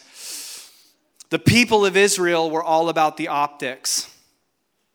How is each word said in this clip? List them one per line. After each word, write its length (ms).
The 80
people 460
of 120
Israel 540
were 120
all 260
about 280
the 120
optics, 800